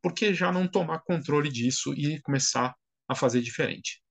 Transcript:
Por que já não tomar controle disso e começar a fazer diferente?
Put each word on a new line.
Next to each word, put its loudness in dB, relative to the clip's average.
Por -2
que 2
já 2
não 2
tomar 0
controle 0
disso -2
e -2
começar 0
a -2
fazer 2
diferente? -6